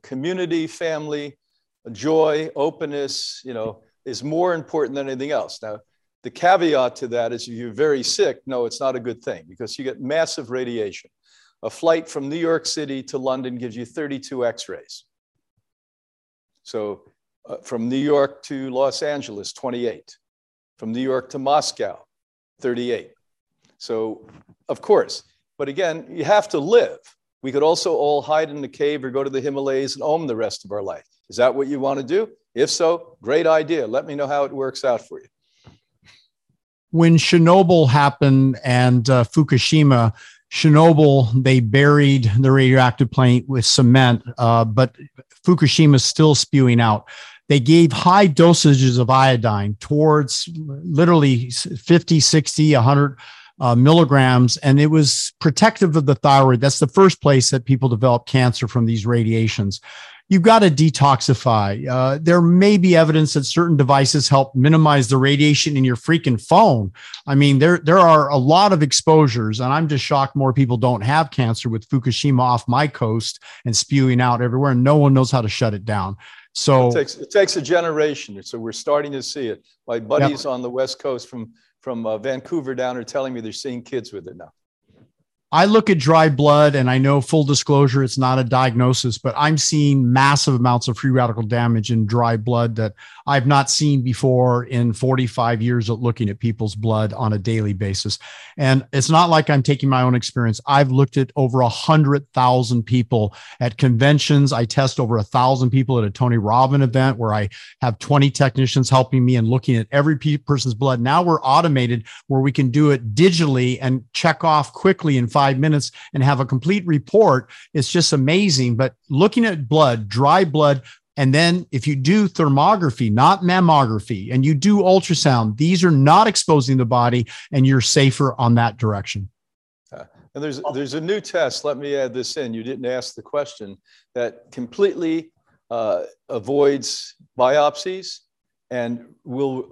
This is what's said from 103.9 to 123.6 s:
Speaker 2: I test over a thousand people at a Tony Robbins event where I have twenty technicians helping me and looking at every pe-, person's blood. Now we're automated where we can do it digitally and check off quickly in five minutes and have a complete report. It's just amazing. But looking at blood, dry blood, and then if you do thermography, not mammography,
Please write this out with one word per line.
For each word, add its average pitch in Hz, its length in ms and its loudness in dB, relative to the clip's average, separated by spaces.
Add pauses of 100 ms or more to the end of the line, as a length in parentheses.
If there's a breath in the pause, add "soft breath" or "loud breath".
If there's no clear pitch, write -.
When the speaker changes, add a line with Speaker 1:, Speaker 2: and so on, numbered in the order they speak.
Speaker 2:
I 120 100 -2
test 131 380 -2
over 117 160 -2
a 107 60 -2
thousand 127 460 0
people 127 300 0
at 110 60 0
a 101 40 -4
Tony 120 280 0
Robbins 131 480 2
event 131 320 0
where 110 160 -4
I 104 160 -4 (320 loud breath)
have 120 180 -4
twenty 139 320 2
technicians 131 580 0
helping 131 360 2
me 127 100 2
and 113 140 0
looking 123 260 0
at 110 160 -2
every 143 260 2
pe-, 147 200 -2
person's 131 380 -4
blood. 127 260 -2
Now 143 200 0
we're 170 200 0
automated 131 640 0 (220 loud breath)
where 135 140 -2
we 135 120 0
can 131 160 -2
do 147 220 2
it 117 220 -4
digitally 139 680 2
and 131 320 -4
check 160 320 -2
off 151 260 0
quickly 170 460 0
in 120 100 -2
five 139 320 0
minutes 151 320 -2 (220 loud breath)
and 135 100 -2
have 139 160 2
a 135 60 -4
complete 165 420 -2
report. 160 640 2 (220 loud breath)
It's 143 180 -4
just 165 220 0
amazing. 139 640 0
But 131 180 -2 (140)
looking 214 360 0
at 160 240 -4
blood, 127 380 2
dry 139 380 2
blood, 143 380 0 (340 loud breath)
and 131 160 2
then 170 380 0
if 127 160 -6
you 147 80 -2
do 180 340 0
thermography, 147 800 0
not 160 300 2
mammography, 131 920 0